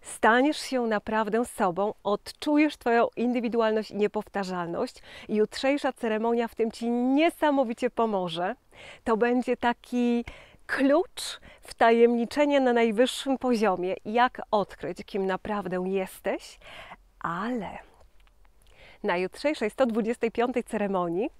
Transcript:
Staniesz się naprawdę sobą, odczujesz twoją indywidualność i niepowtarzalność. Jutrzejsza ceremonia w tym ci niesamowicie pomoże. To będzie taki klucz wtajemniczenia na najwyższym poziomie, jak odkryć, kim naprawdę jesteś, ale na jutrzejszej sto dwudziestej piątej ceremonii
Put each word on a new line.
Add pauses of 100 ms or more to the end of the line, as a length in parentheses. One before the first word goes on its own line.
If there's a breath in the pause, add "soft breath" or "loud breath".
Staniesz
się
naprawdę
sobą,
odczujesz
twoją
indywidualność
i
niepowtarzalność. (260 loud breath)
Jutrzejsza
ceremonia
w
tym
ci
niesamowicie
pomoże. (500 loud breath)
To
będzie
taki (420 loud breath)
klucz (200 loud breath)
wtajemniczenia
na
najwyższym
poziomie, (100)
jak
odkryć,
kim
naprawdę
jesteś, (600 loud breath)
ale (1200 loud breath)
na
jutrzejszej
sto
dwudziestej
piątej
ceremonii